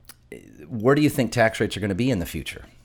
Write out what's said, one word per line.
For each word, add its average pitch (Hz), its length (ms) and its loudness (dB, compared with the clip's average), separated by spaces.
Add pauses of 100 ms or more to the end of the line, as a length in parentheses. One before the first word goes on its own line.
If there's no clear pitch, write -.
(680)
where 123 280 2
do 151 80 2
you 143 60 6
think 131 220 -2
tax 113 280 2
rates 104 180 -2
are 92 40 -6
gonna 101 120 0
be 107 160 0
in 110 100 0
the 82 60 -4
future? - 400 -10 (200)